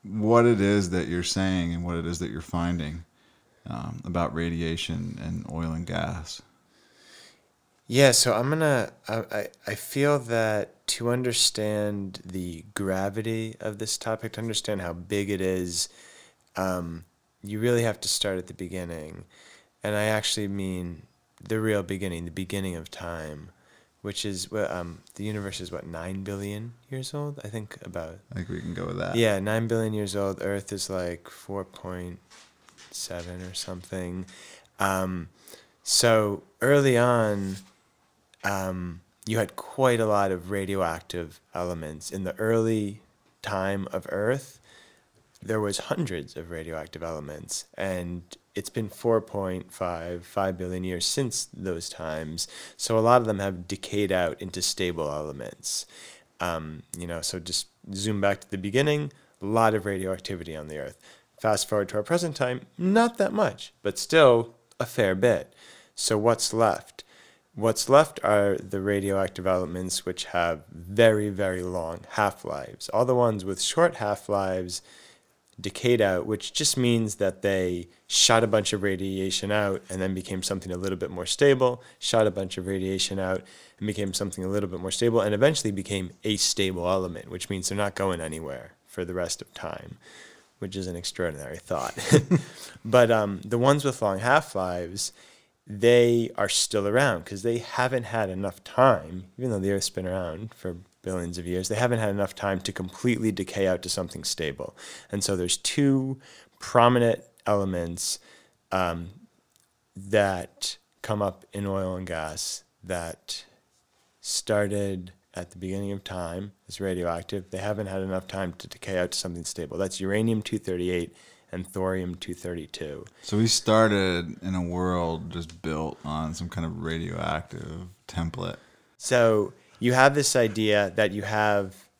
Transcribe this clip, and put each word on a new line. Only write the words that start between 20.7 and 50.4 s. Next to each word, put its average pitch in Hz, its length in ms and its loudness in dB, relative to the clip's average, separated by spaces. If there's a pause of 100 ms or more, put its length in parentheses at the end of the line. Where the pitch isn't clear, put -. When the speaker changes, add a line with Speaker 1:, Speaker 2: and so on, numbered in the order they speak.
Speaker 2:
the 110 200 -2
real 104 240 2
beginning, 90 400 -4
the 82 80 -8
beginning 95 420 -4
of 80 160 -10
time, 80 600 -10 (500)
which 101 260 -6
is, 95 240 -6
well, 107 200 -2
um, 85 300 -8 (140)
the 101 100 -8
universe 101 380 -6
is, 87 100 -10
what, - 140 -10
nine 90 380 -8
billion 101 500 -8 (160)
years 131 240 -10
old? 147 280 -8
I 104 60 -10
think 107 320 -10
about 87 380 -10 (120)
Speaker 1:
I - 40 -12
think 90 160 -6
we 85 100 -6
can 85 140 -8
go 87 100 -6
with 90 140 -6
that. 87 180 -2
Speaker 2:
Yeah, 107 220 4
nine 107 280 0
billion 113 280 0
years 101 200 -4
old. 98 280 -2
Earth 98 320 -4
is, 95 160 -6
like, 87 400 -6
four 98 340 -10
point 90 540 -10 (720)
seven 90 500 -10
or 92 140 -12
something. 90 720 -8 (520)
Um, 92 520 0 (520)
so 110 600 4 (180)
early 135 380 6
on, 107 580 4 (880)
um, 92 560 -4 (240)
you 110 140 0
had 104 180 -2
quite 123 440 2
a 113 60 4
lot 101 240 4
of 90 200 -4
radioactive 87 920 -2 (140)
elements. 82 560 -6
In 98 140 -6
the 92 120 -6
early 110 640 2 (400)
time 98 500 -2
of 95 200 -6
Earth, 120 500 -2 (840)
there 107 180 -2
was 101 180 -2
hundreds 92 580 -4
of 82 140 -12
radioactive 80 520 -10
elements, 78 600 -10 (100)
and 87 480 -4 (320)
it's - 160 -6
been 110 180 -4
four 113 320 2
point 92 520 -6
five, 87 520 -6
five 95 320 0